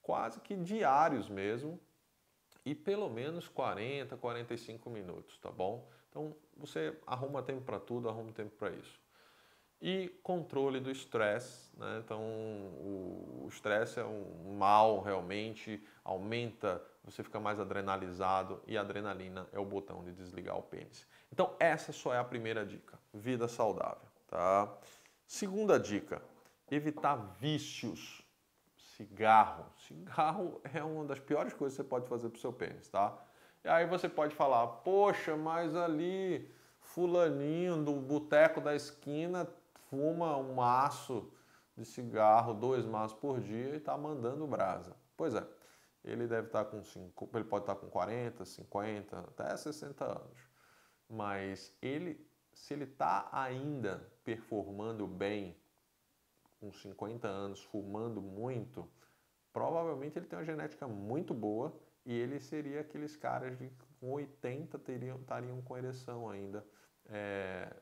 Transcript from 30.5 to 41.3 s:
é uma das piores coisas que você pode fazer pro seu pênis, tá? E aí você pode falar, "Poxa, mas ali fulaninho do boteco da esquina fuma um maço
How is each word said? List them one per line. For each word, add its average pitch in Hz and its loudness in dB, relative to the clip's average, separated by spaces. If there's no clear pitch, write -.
é 156 -2
uma 156 -4
das 135 -4
piores 151 0
coisas 139 -2
que - -4
você 135 -10
pode 123 0
fazer 117 -2
pro 113 -12
seu 123 -4
pênis, - -6
tá? 101 2
E - -2
aí 170 8
você 175 0
pode 151 0
falar, 127 6
"Poxa, 185 4
mas 160 0
ali 175 0
fulaninho 170 4
do 147 2
boteco 147 6
da 147 2
esquina 160 -2
fuma 156 2
um 131 -2
maço 127 4